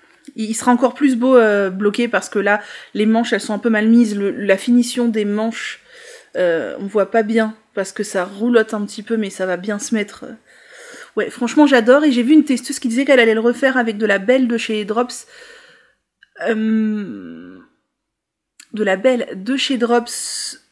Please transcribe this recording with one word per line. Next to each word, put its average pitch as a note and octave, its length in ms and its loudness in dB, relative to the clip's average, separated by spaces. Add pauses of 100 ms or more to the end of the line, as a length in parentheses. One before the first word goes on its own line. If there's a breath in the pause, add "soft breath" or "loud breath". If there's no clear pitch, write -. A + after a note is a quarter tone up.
(360 soft breath)
Il, A3 140 -6
il A3+ 40 -2
sera B3 180 0
encore A#3+ 220 2
plus C4 240 2
beau, B3+ 180 4
euh, G#3 340 4
bloqué G#3 380 -2
parce G3+ 220 -2
que G#3+ 100 -4
là, G3+ 220 0 (320 loud breath)
les G#3 120 0
manches, A3+ 280 2
elles A3 80 0
sont G#3+ 120 -6
un G3+ 60 -4
peu A#3+ 100 -2
mal G#3+ 180 2
mises. A3+ 300 4
Le, G3+ 140 -2
la G3 240 0
finition A#3+ 520 0
des G#3+ 180 0
manches, G#3+ 560 -6 (560 loud breath)
euh, E3 420 0
on G3 60 -8
voit F#3+ 260 0
pas A3+ 120 2
bien A3 320 0 (180)
parce F#3+ 180 -6
que G#3 120 -6
ça G3 200 -4
roulotte A3 500 0
un G#3 120 -4
petit G3+ 180 -12
peu, A3+ 140 -4
mais G#3 120 -2
ça F#3+ 160 -6
va F3+ 120 -2
bien G#3 200 -6
se - 160 -8
mettre. G#3 320 -4 (920 loud breath)
Ouais, G#3 120 -2
franchement, C#4 380 2
j'adore. C4 380 6
Et D4 60 4
j'ai A#3+ 120 2
vu C4+ 100 4
une D4+ 120 8
testeuse C4 340 -4
qui C4 80 -4
disait A#3 160 0
qu'elle C4+ 160 4
allait A3+ 140 6
le A3 80 -2
refaire B3 340 0
avec A3+ 220 -2
de A3 80 -2
la G3 140 2
Belle B3 280 2
de A#3 100 -2
chez G#3+ 280 -4
Drops. A3+ 420 -6 (1200 loud breath)
Euh, G3+ 1080 -4 (1160)
de G#3+ 100 -4
la F#3+ 120 0
Belle A#3+ 400 0
de A3 220 -4
chez C4 200 -2
Drops, - 840 -2 (100)